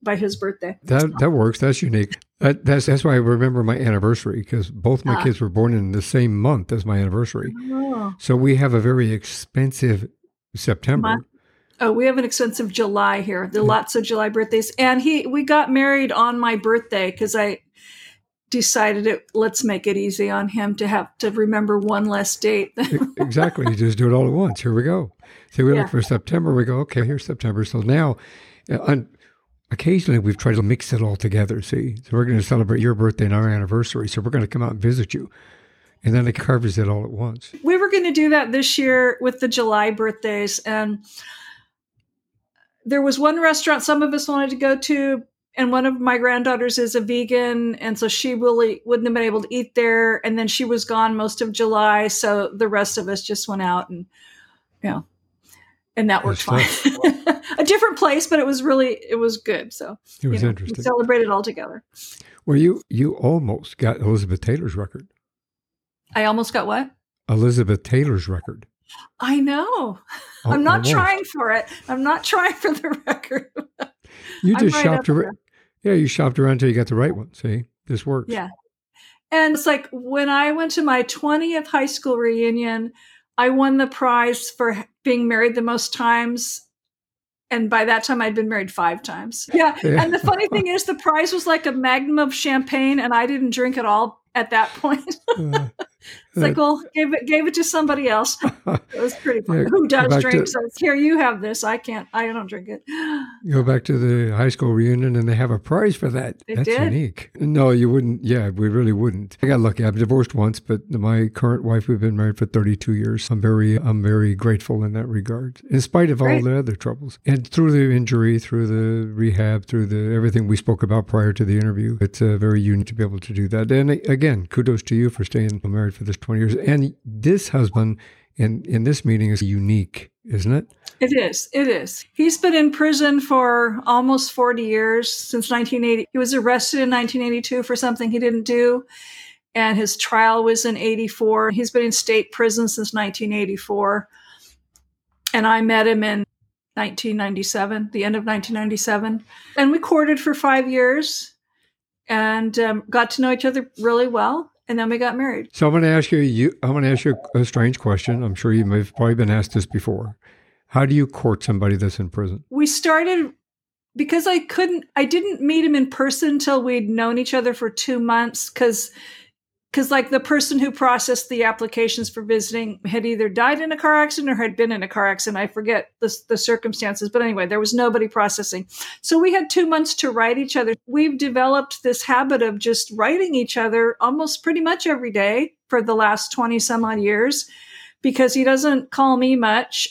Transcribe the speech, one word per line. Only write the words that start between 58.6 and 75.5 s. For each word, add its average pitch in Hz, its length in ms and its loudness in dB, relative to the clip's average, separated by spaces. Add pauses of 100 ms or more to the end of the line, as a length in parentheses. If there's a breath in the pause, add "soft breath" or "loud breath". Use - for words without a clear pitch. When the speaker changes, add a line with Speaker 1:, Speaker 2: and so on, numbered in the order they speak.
Speaker 1:
really, 269 340 2 (100)
it 233 120 -2
was 226 180 0
good. 226 360 -6
So - 260 -14 (240)
Speaker 2:
It 135 60 0
was 107 120 0
Speaker 1:
you 120 60 2
know, - 40 2
Speaker 2:
interesting. 92 280 -8
Speaker 1:
we 120 40 -10
celebrated 240 460 2
all 196 140 0
together. - 400 -12 (640 loud breath)
Speaker 2:
Well, 143 120 2
you, 170 320 4
you 131 280 0
almost 135 600 -2
got 117 220 0
Elizabeth 101 420 0
Taylor's 127 340 -2
record. 95 320 -10 (1080)
Speaker 1:
I 214 100 2
almost 220 280 0
got 220 120 -2
what? 240 240 -2 (400)
Speaker 2:
Elizabeth 113 540 2
Taylor's 127 460 0
record. - 360 -8 (540 loud breath)
Speaker 1:
I 269 220 0
know. 285 580 -2 (460 loud breath)
Speaker 2:
Al-, 113 80 2
Speaker 1:
I'm 285 100 2
not 302 220 2
Speaker 2:
almost. - 60 4
Speaker 1:
trying 381 340 2
for - 260 -4
it. 339 140 0 (240 loud breath)
I'm 262 140 -4
not 294 200 0
<laughs> - 80 -2
trying 359 220 2
for 359 200 -2
the 302 160 -6 (160)
record. 262 440 -6 (920 loud breath)
Speaker 2:
You 196 120 6
Speaker 1:
I'm 254 60 0
Speaker 2:
just 185 140 4
Speaker 1:
right 302 80 2
Speaker 2:
shopped 165 260 2
Speaker 1:
up 147 80 4
Speaker 2:
ar-, 175 40 2
Speaker 1:
there. - 720 -6